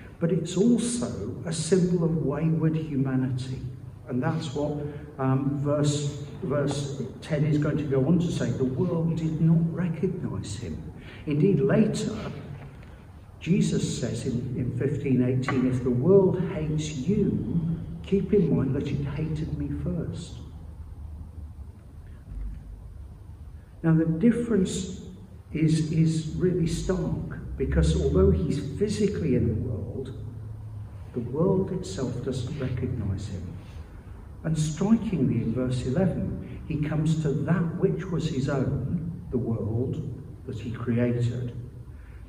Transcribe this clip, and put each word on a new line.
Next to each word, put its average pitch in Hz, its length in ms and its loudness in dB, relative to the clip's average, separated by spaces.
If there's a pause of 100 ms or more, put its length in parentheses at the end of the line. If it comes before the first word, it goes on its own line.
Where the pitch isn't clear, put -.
(200)
But 165 120 0
it's - 240 -2
also 196 800 2 (100)
a 160 60 -4
symbol 175 540 4
of 156 120 2
wayward 156 580 2
humanity. 131 840 0 (480)
And 127 140 -2
that's 160 320 0
what, 147 320 -2 (320)
um, 139 460 2
verse, - 640 0 (180)
verse 143 580 -2 (200)
ten 147 240 0
is 147 120 4
going 151 200 2
to - 60 -2
go 135 220 2
on 170 140 6
to - 120 0
say, 123 200 0
"The 135 120 0
world 165 520 0
did 160 260 -2
not 165 320 6
recognize 156 840 -2
him." - 360 -8 (340)
Indeed, 151 360 4
later, - 540 2 (1200)
Jesus - 600 2
says 113 260 -4
in, 117 320 -2
in 120 200 -2
fifteen 131 460 2
eighteen, 127 440 2
"If 123 160 0
the 135 60 0
world 175 520 6 (120)
hates 151 400 -2
you, 170 640 0 (460)
keep - 280 0
in 165 220 6
mind 131 200 2
that 143 120 -2
it - 180 -2
hated 156 520 -2
me 147 120 -2 (140)
first." - 520 -4 (3500)
Now, 165 120 6
the 160 120 6
difference 214 960 2 (500)
is, 156 400 4
is 160 440 2
really 170 320 4
stark, - 880 -2
because - 440 4
although 190 300 6
he's - 280 2 (200)
physically 190 560 2
in - 120 4
the - 220 0
world, - 440 -6 (1000)
the 123 60 -4
world 185 520 2
itself 127 520 -4
doesn't 127 360 -4
recognize 127 680 -2
him. 87 160 -8 (1040)
And 160 120 0
strikingly, 156 800 2
in 113 180 0
verse 127 320 -2
eleven, - 840 0
he 151 140 -2
comes 151 420 2
to - 60 2
that 160 480 0
which - 280 2
was - 240 -2
his 135 200 0
own, - 720 -2 (100)
the 123 60 0
world 110 640 -2 (460)
that 113 120 -6
he 117 120 -6
created, 120 840 0 (720)